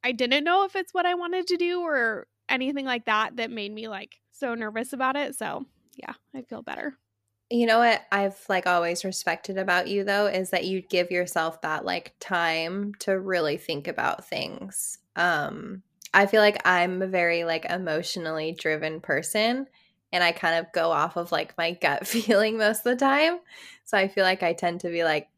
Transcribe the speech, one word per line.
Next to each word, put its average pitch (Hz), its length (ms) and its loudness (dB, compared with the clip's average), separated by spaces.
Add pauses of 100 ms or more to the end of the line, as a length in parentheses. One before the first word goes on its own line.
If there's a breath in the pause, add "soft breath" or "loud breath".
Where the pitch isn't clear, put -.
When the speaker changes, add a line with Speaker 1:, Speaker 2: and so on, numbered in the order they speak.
Speaker 1:
I 247 100 0
didn't 254 300 2
know 359 220 4
if 381 100 -6
it's 370 180 -4
what 359 120 0
I 359 100 2
wanted 349 320 -4
to 359 100 0
do 349 240 0
or 247 460 -2 (220)
anything 269 360 -2
like 240 200 -4
that 220 320 0
that 226 140 -4
made 214 220 -8
me, 220 140 -12
like, 202 340 -14 (100)
so 240 240 -6
nervous 226 380 -6
about 262 220 -2
it. 285 200 -4
So, 151 300 -8 (300)
yeah, - 180 -14 (200)
I 269 100 -12
feel 240 200 -14
better. 269 340 -10 (520)
Speaker 2:
You 240 180 4
know 226 120 6
what 233 320 4
I've, 196 380 -2
like, 185 160 2
always 175 400 2
respected 190 520 -4
about 185 300 2
you, 202 160 0
though, 202 240 2
is 185 220 -2
that 180 160 0
you 185 160 -2
give 180 300 0
yourself 175 500 -2
that, 156 240 -4
like, 180 340 -4
time 170 800 -2
to 190 200 0
really 175 380 0
think 147 300 -6
about - 380 -2
things. - 720 -8 (180)
Um, 170 680 -2 (320)
I 196 100 10
feel 214 160 6
like 208 240 4
I'm 180 380 4
a 190 40 -2
very, 170 360 2
like, 165 220 -2
emotionally 165 880 -4
driven 156 480 -2
person, 220 680 0 (440 soft breath)
and 180 120 2
I 170 80 4
kind 170 240 0 (100)
of - 80 -20
go 165 180 2
off 160 240 0
of, 175 160 -4
like, - 260 -2
my 165 160 0
gut 170 340 -2
<laughs> - 0 -
feeling 220 500 2
most 214 220 2
of - 60 -14
the 247 100 2
time. 285 440 2 (440 loud breath)
So - 160 0
I 196 80 2
feel 196 160 0
like 185 180 2
I 170 120 2
tend 175 280 -2
to 175 80 -4
be 170 140 0
like 151 340 0